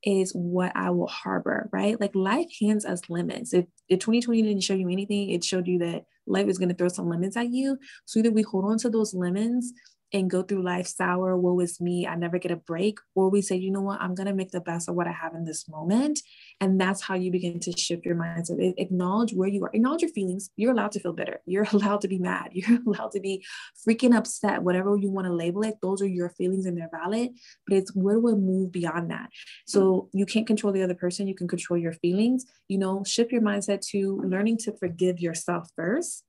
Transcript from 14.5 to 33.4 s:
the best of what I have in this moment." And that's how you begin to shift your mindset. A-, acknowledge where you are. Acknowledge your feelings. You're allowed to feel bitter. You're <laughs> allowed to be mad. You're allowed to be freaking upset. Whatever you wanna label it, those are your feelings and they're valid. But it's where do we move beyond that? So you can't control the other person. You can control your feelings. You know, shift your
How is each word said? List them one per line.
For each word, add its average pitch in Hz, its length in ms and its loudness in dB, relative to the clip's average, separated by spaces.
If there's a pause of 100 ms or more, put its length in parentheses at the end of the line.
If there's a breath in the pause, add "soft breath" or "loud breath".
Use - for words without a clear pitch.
the 180 80 -4
best 170 280 -6
of 175 60 -4
what 175 140 0
I 175 40 -4
have 165 220 -8
in 170 100 -6
this 156 240 -10
moment." 208 520 0 (400 loud breath)
And 190 200 4
that's 190 220 0
how 185 140 -4
you 185 160 0
begin 180 260 -2
to 175 140 -6
shift 170 340 -4
your 175 80 0
mindset. 170 460 -4
A-, 185 200 0
acknowledge 190 540 0
where 185 140 2
you 202 160 -2
are. - 100 -6
Acknowledge 269 280 2
your 330 100 -2
feelings. 190 420 -4
You're 226 160 2
allowed 208 220 0
to 202 80 -4
feel 170 120 -4
bitter. - 320 -8
You're 196 240 0
<laughs> - 40 0
allowed 202 300 2
to 196 60 -2
be 185 120 -2
mad. 180 320 -4
You're 202 340 4
allowed 220 260 -2
to 202 80 -4
be 190 240 -4 (420 loud breath)
freaking 226 300 6
upset. - 460 0
Whatever 185 340 2
you 196 140 0
wanna 190 240 -2
label 175 280 -2
it, 220 200 -2
those 190 180 -2
are 196 60 0
your 175 240 -2
feelings 185 360 -2
and 175 120 -2
they're 165 140 -8
valid. 208 380 -2 (360 loud breath)
But 196 100 4
it's 190 160 0
where 196 220 2
do 226 60 6
we 233 160 4
move 190 340 2
beyond 170 400 -4
that? - 200 -8 (360 loud breath)
So 190 460 4
you 196 120 2
can't 220 220 0
control 208 260 2
the 190 120 2
other 180 100 0
person. 180 320 -2
You 196 80 -4
can 180 140 -6
control 175 300 -2
your 170 160 -2
feelings. 220 520 2 (220 soft breath)
You 196 100 0
know, 190 260 0
shift 233 280 0
your 233 100 2